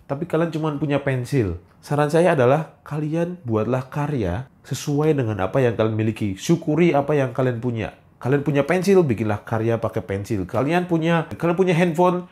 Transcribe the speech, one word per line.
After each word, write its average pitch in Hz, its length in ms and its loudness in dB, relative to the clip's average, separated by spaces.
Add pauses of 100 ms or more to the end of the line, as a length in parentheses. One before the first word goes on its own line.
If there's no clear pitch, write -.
tapi 160 160 -6
kalian 165 320 -2
cuma 156 240 -2
punya 143 240 -2
pensil. 123 560 -2 (260)
Saran 147 240 0
saya 170 240 4
adalah 143 480 2
kalian 160 640 -4
buatlah 117 480 -2
karya 131 560 -2 (160)
sesuai 151 480 0
dengan 113 320 0
apa 135 160 0
yang 117 160 2
kalian 110 160 2
miliki. 110 400 -2
Syukuri 160 640 2
apa 143 160 0
yang 135 240 0
kalian 123 240 -2
punya. 113 320 -4 (240)
Kalian 139 240 0
punya 139 240 0
pensil, 185 400 4
bikinlah 107 400 -2
karya 113 320 0
pakai 110 240 -4
pensil. 98 480 -4
Kalian 165 400 0
punya, 165 400 0
kalian 170 300 -2
punya 180 180 2
handphone, 180 560 2